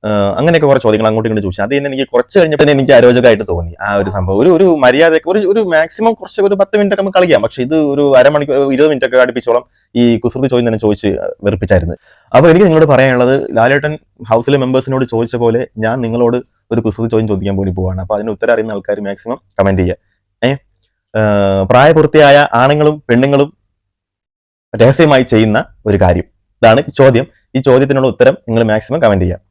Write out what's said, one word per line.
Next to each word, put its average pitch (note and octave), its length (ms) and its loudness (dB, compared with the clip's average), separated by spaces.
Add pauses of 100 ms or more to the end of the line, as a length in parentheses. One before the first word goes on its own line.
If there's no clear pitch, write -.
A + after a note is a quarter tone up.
ആ, G#2+ 60 -6 (280)
അങ്ങനെയൊക്കെ D#3 300 0
കുറച്ച് C3+ 200 2
ചോദ്യങ്ങൾ G#2+ 200 0
അങ്ങോട്ടും A2 220 -2
ഇങ്ങോട്ടും G#2+ 180 -4
ചോദിച്ചു. F#2 140 -8
അത് A2 160 -4
തന്നെ C#3+ 120 -4
എനിക്ക് C3+ 220 -6
കുറച്ച് B2 280 -2
കഴിഞ്ഞപ്പോൾ D#3 240 0
തന്നെ D3 100 2
എനിക്ക് C3+ 200 2
അരോചകമായിട്ട് A#2+ 560 4
തോന്നി E2+ 320 -8
ആ G2+ 140 -4
ഒരു G2+ 140 -2
സംഭവം. F#2+ 280 -4
ഒരു, C#3 120 2
ഒരു F3+ 180 2 (160)
മര്യാദ, D3 300 2 (140)
ഒരു, F3 120 -2 (120)
ഒരു G#3 80 0
മാക്സിമം F#3 540 -2
കുറച്ച് - 280 -8
ഒരു G3 140 0
പത്ത് G3 220 -2
മിനിറ്റ് G3+ 180 0
ഒക്കെ G3 80 -4
നമുക്ക് F#3+ 140 -4
കളിക്കാം. F3 240 2
പക്ഷെ - 200 -6
ഇത് C3+ 140 -4
ഒരു D3 280 0 (160)
അരമണിക്കൂർ, C#3+ 380 2
ഒരു C#3 160 0
ഇരുപത് D3 160 2
മിനിറ്റ് C3 180 -2
ഒക്കെ B2 100 -2
അടുപ്പിച്ചോളം B2 480 0 (300)
ഈ A#2+ 80 2 (140)
കുസൃതി B2+ 300 -4
ചോദ്യം B2 200 -2
തന്നെ A2 120 -4
ചോദിച്ച് G#2 280 -2 (360)
വെറുപ്പിച്ചായിരുന്നു. F#2 540 -2 (380)
അപ്പൊ D3 140 4
എനിക്ക് F3 160 4
നിങ്ങളോട് D#3 280 2
പറയാനുള്ളത്, C3 420 2 (220)
ലാലേട്ടൻ C#3 380 0 (340)
ഹൗസിലെ A#2 280 0
മെമ്പേഴ്സിനോട് C3 480 -2
ചോദിച്ച A#2 300 -6
പോലെ A#2 280 -2 (140)
ഞാൻ A2+ 240 -4
നിങ്ങളോട് A#2+ 360 -2 (340)
ഒരു A2+ 100 -2
കുസൃതി A2 300 -4
ചോദ്യം A2 160 -2
ചോദിക്കാൻ G2 300 -4
വേണ്ടി G2 160 -4
പോവാണ്. F#2 280 -6
അപ്പൊ F#2 140 -6
അതിന് G#2 140 -6
ഉത്തരം A2+ 240 -4
അറിയുന്ന A2 180 -4
ആൾക്കാർ G2+ 280 -8
മാക്സിമം G2+ 380 -10 (220)
കമന്റ് G2 220 0
ചെയ്യുക. - 680 -8
ഏ, - 20 2 (720)
ആ, - 20 0 (480)
പ്രായപൂർത്തിയായ D3 840 4
ആണുങ്ങളും D3+ 560 0
പെണ്ണുങ്ങളും C#3 400 0 (1200)
രഹസ്യമായി C3 500 2
ചെയ്യുന്ന A2 420 0 (200)
ഒരു G#2 160 0
കാര്യം, F2 220 0 (380)
ഇതാണ് A#2 200 4 (160)
ചോദ്യം. C3+ 300 4 (280)
ഈ C3 40 -2
ചോദ്യത്തിനുള്ള C3+ 480 2
ഉത്തരം B2+ 300 2 (100)
നിങ്ങൾ A#2 160 -2
മാക്സിമം A2 380 -4
കമന്റ് G2 240 2
ചെയ്യുക. F2+ 140 -6 (120)